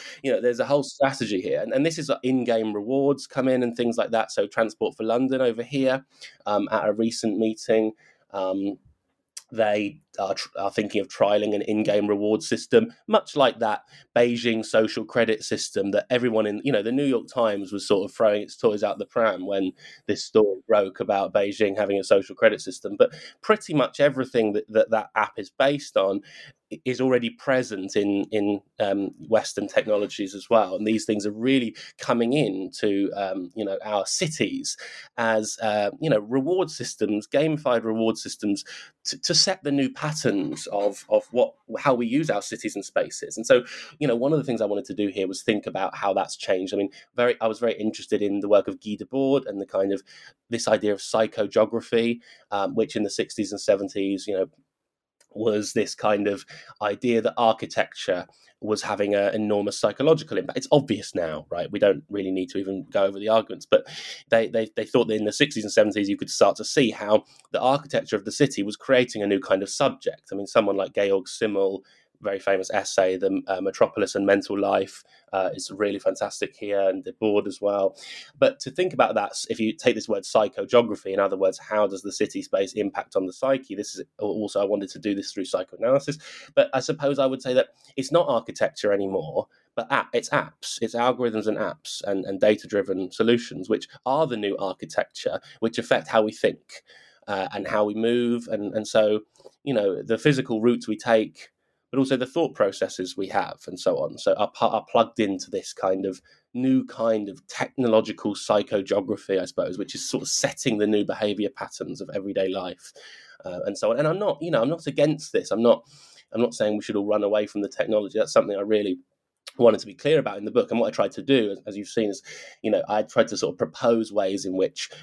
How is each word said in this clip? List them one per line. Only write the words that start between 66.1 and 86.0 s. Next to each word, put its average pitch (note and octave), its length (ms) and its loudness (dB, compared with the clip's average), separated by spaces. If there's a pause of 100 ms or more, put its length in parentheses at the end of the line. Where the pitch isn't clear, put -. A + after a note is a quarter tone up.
could - 140 -8
start G2+ 260 4
to G#2+ 80 -10
see B2+ 260 2
how G#2+ 340 0 (280)
the - 80 -2
architecture B2+ 560 0
of G2+ 80 -6
the G#2+ 80 -8
city C3+ 300 0
was G#2 140 -6
creating B2+ 460 2
a G2+ 60 2
new G2+ 100 4
kind F#2+ 240 0
of F#2+ 60 -6
subject. - 640 -4
I - 20 -8
mean, G2+ 120 -8
someone G2+ 300 2
like F#2 180 -2
Georg G2 340 2
Simmel, G2 560 -2 (360)
very G2 200 -4
famous F#2+ 320 0
essay, F#2+ 440 2
The, F#2+ 300 0
uh, F#2+ 140 -2
Metropolis G2 560 0
and G2 100 0
Mental G2+ 320 2
Life, G2 460 -2 (280)
uh, F#2+ 220 0
is - 160 -10
really G2+ 300 -2
fantastic G2 560 -4
here, G2+ 320 0
and F#2+ 160 -2
Debord G#2 420 0
as F#2+ 140 -10
well. G2+ 360 0 (400)
But - 240 2
to C3+ 120 -10
think F#3 200 -2
about B2 220 2
that, G2+ 160 -2
s-, - 180 -8
if A2+ 120 -4
you A2 120 0
take A#2 220 2
this G#2 140 -8
word G2+ 160 -2
psychogeography, G#2 880 2
in F#2+ 80 2
other G2 160 2
words, F#2+ 240 0
how G#2+ 260 0
does F#2+ 160 -6
the G2+ 80 -8
city G2 320 -2
space G2 300 -2
impact - 420 -4
on F#2+ 120 0
the F2+ 60 -8
psyche? C3+ 440 -2
This G#2 180 -8
is - 80 -10 (180)
al-, G#2 60 -2
also, G2+ 340 -2
I G2+ 40 2
wanted G2+ 260 -2
to - 80 -16
do G2+ 160 -2
this G2 160 -6
through G2 140 -6
psychoanalysis, B2 760 -2 (380)